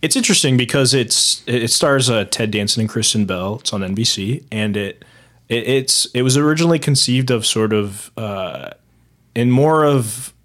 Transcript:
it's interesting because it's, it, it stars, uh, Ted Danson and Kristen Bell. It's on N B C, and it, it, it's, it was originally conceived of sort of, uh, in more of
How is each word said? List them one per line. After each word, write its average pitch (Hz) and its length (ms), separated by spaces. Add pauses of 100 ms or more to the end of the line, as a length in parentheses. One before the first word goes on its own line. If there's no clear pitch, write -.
it's 160 140
interesting 165 420
because 123 380
it's, - 500
it, 120 180
it 117 80
stars, 135 380
uh, 110 160
Ted 107 240
Danson 104 320
and 107 80
Kristen 110 360
Bell. 95 360
It's - 100
on 101 120
N 95 100
B 107 100
C, 113 480
and 107 240
it, 101 300 (420)
it, 117 200
it's, 131 380 (100)
it - 80
was 131 140
originally 156 420
conceived 131 500
of 117 160
sort 110 260
of, 101 460
uh, 95 540 (640)
in 120 160
more 151 340
of 131 480 (120)